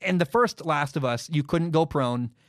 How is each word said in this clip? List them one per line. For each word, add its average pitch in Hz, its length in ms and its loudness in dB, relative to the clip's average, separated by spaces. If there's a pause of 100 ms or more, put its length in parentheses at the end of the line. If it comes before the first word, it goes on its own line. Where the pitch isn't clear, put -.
in 185 160 0
the 170 80 2
first 233 400 0
Last 147 320 -2
of 135 80 -2
Us, 120 240 -2
you 147 140 0
couldn't 170 280 0
go 160 140 4
prone 123 460 -2 (180)